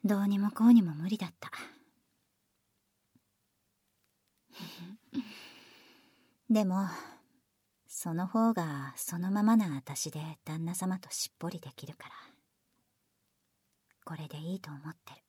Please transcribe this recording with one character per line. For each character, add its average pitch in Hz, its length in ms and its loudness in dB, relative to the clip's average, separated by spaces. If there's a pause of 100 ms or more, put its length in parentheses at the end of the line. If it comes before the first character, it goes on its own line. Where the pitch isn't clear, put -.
ど 202 180 4
う 202 60 2
に 202 100 4
も 202 140 2
こ 220 140 2
う 240 80 12
に 226 100 12
も 165 100 -2
無 160 160 -4
理 220 80 -2
だ 180 100 -6
っ - 120 -12
た。 - 120 -14 (3000)
<laughs> - 680 -14 (1300)
で 214 140 4
も、 190 220 0 (1000)
そ - 260 -8
の 180 140 -2
方 226 260 2
が 143 420 -4
そ - 220 -8
の 180 140 -2
ま 208 100 2
ま 220 160 6
な 185 160 2
私 143 380 -6
で 156 340 -10
旦 160 200 -6
那 175 100 -4
様 185 240 -4
と - 100 -18
し - 240 -8
っ - 60 -20
ぽ 170 100 -6
り 175 100 -10
で 135 140 -16
き - 140 -16
る 147 80 -14
か - 140 -20
ら、 - 60 -20 (1900)
こ 160 100 -12
れ 156 120 -10
で 147 100 -12
い 165 180 -6
い 190 60 -10
と 156 80 -16
思 147 180 -12
っ 165 80 -12
て - 200 -20
る。 - 140 -20